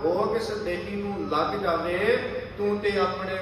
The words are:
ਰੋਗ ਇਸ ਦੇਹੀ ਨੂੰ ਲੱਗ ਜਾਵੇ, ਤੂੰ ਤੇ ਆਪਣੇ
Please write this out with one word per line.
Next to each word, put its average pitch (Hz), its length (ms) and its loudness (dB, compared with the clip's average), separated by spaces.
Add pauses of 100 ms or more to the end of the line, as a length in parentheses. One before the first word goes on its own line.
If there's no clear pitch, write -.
ਰੋਗ 208 320 2
ਇਸ 214 140 0
ਦੇਹੀ 202 520 -4
ਨੂੰ 185 260 -4
ਲੱਗ 165 300 0
ਜਾਵੇ, 180 580 2 (420)
ਤੂੰ 208 200 0
ਤੇ 202 200 0
ਆਪਣੇ 190 440 0